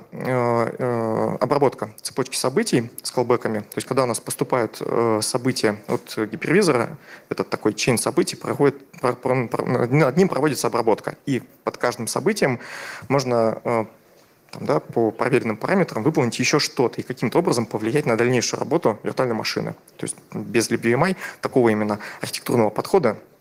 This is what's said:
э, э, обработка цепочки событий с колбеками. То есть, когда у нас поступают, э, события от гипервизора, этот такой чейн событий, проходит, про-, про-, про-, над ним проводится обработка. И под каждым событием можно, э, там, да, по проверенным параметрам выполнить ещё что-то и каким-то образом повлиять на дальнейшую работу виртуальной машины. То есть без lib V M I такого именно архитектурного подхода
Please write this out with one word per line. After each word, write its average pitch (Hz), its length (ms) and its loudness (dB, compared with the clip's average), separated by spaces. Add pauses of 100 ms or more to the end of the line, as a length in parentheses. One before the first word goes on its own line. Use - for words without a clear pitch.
(120)
э, 120 680 0
э, 113 600 0
обработка 127 520 0 (100)
цепочки - 340 -6
событий 135 560 0 (120)
с - 80 -8
колбеками. 120 480 0
То - 160 -12
есть, 107 120 -6
когда 131 160 0
у - 40 2
нас 117 120 -2
поступают, - 600 -2
э, 113 420 2
события 117 640 -2
от - 300 -6
гипервизора, 131 800 2 (320)
этот - 200 -4
такой - 240 0
чейн 120 240 2
событий, 175 380 0
проходит, - 540 0 (100)
про-, 123 140 0
про-, 127 340 0
про-, - 180 -4 (220)
над 135 300 4
ним 185 120 6
проводится 135 380 0
обработка. 113 480 0 (120)
И 131 160 0 (200)
под - 140 -4
каждым 120 300 -2
событием 139 520 0 (480)
можно, 120 560 2
э, 113 220 0 (640)
там, - 140 -12
да, 143 140 2
по 113 320 0
проверенным 113 460 0
параметрам - 460 0
выполнить 135 360 0
ещё 127 200 2
что-то - 420 0
и - 20 -12
каким-то 123 360 -2
образом 147 260 0
повлиять 113 400 -2
на 117 120 2
дальнейшую 120 420 2
работу 117 440 0
виртуальной 123 320 -2
машины. - 400 -4 (220)
То - 80 -8
есть - 100 -6 (180)
без 110 380 0
lib 113 100 0
V 113 120 2
M 131 100 2
I 185 120 2 (260)
такого 123 280 4
именно 107 300 0 (220)
архитектурного 117 480 0
подхода 127 480 2 (240)